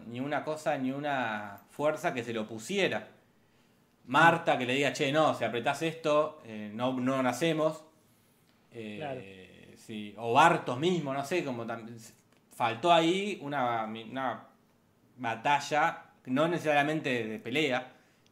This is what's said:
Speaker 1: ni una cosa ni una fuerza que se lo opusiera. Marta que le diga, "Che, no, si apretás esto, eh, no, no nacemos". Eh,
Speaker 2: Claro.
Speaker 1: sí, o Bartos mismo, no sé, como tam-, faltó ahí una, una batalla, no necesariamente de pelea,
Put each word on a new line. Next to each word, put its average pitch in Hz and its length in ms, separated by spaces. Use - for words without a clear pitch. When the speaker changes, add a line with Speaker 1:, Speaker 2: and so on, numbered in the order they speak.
Speaker 1:
ni 120 140
una 139 240
cosa 156 340
ni 131 140
una 117 640
fuerza 151 420
que 127 120
se 117 100
lo 107 80
opusiera. 113 640
Marta 160 520
que 123 80
le 123 80
diga, 139 180
"Che, 143 200
no, 147 220
si 123 100
apretás 120 380
esto, 156 600
eh, 107 300
no, 123 260
no 131 220
nacemos". 156 640
Eh, 107 260
Speaker 2:
Claro. 95 800
Speaker 1:
sí, 104 400
o 117 160
Bartos 151 440
mismo, 156 360
no 139 100
sé, 170 200
como 117 200
tam-, 113 240
faltó 120 360
ahí 180 500
una, 123 420
una 113 640
batalla, 139 840
no 143 220
necesariamente 147 800
de 107 100
pelea, 127 540